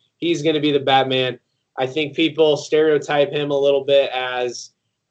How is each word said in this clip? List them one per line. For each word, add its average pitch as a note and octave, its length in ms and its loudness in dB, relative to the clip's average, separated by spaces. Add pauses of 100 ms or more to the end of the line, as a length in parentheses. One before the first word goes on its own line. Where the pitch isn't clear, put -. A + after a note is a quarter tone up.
(180)
he's D#3+ 220 -2
gonna D3+ 200 0
be D3+ 100 0
the C#3+ 80 2
Batman. C3 640 0 (360)
I C3 120 -2
think C#3+ 260 -6
people D#3 420 2
stereotype D3 760 0
him D3 180 -4
a C#3+ 80 0
little C#3 260 2
bit C#3 280 2
as B2 600 -6 (380)